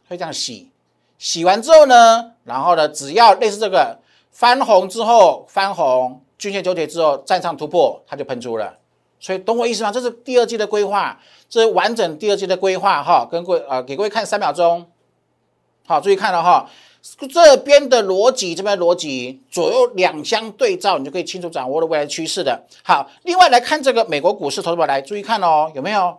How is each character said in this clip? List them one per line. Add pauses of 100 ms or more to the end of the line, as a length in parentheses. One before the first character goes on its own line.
会
这
样
洗， (480)
洗
完
之
后
呢， (120)
然
后
呢，
只
要
类
似
这
个 (320)
翻
红
之
后，
翻
红， (160)
均
线
纠
结
之
后
站
上
突
破，
它
就
喷
出
了。 (400)
所
以
懂
我
意
思
吗？
这
是
第
二
季
的
规
划， (300)
这
是
完
整
第
二
季
的
规
划
哈，
跟
各
位，
呃，
给
各
位
看
三
秒
钟。 (1000)
好，
注
意
看
了
哈， (580)
这
边
的
逻
辑，
这
边
的
逻
辑，
左
右
两
相
对
照，
你
就
可
以
清
楚
掌
握
了
未
来
趋
势
的。 (200)
好， (140)
另
外
来
看
这
个
美
国
股
市，
投
资
者
来
注
意
看
哦，
有
没
有？